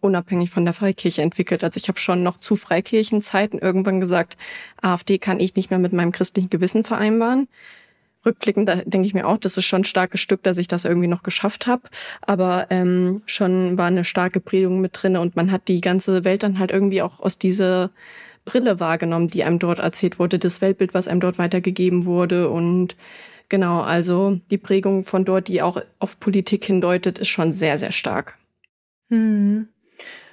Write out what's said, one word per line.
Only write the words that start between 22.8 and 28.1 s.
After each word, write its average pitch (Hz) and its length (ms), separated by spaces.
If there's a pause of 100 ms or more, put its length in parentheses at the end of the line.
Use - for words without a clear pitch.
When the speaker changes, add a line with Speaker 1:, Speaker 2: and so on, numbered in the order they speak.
Speaker 1:
genau, 175 320
also 180 580 (100)
die 202 60
Prägung 196 480
von 190 220
dort, 185 200
die 180 140
auch 175 200 (180)
auf - 200
Politik 196 460
hindeutet, 180 540
ist 208 100
schon 165 240
sehr, 151 240
sehr - 160
stark. - 460 (720)